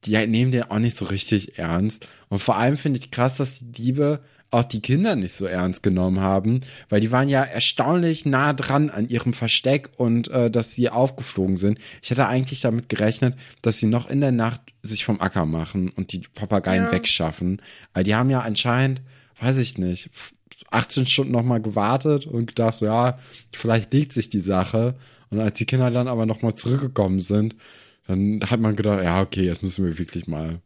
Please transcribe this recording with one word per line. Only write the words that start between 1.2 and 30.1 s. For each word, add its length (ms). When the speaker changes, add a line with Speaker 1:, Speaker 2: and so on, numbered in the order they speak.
Speaker 1:
ernst. 480
Und 120
vor 180
allem 180
finde 220
ich 120
krass, 280
dass 220
die 120
Diebe 480
auch 120
die 180
Kinder 360
nicht 180
so 120
ernst 360
genommen 380
haben, 400
weil 120
die 100
waren 180
ja 140
erstaunlich 800
nah 280
dran 360
an 200
ihrem 240
Versteck 640
und, 320
äh, 200
dass 260
sie 160
aufgeflogen 680
sind. 240
Ich 100
hätte 160
eigentlich 320
damit 280
gerechnet, 460
dass 160
sie 80
noch 220
in 120
der 100
Nacht 300
sich 240
vom 160
Acker 240
machen 440
und 240
die 80
Papageien 480
Speaker 2:
Ja. 80
Speaker 1:
wegschaffen, 680
weil 100
die 100
haben 160
ja 120
anscheinend, 600
weiß 180
ich 180
nicht, 340
achtzehn 360
Stunden 260
noch 100
mal 180
gewartet 680
und 200
gedacht, 280
so, 120
"Ja, 320
vielleicht 400
legt 200
sich 160
die 100
Sache." 560
Und 100
als 180
die 80
Kinder 240
dann 160
aber 200
noch 160
mal 120
zurückgekommen 640
sind, 380
dann 320
hat 120
man 160
gedacht, 260
"Ja, 180
okay, 260
jetzt 180
müssen 200
wir 140
wirklich 300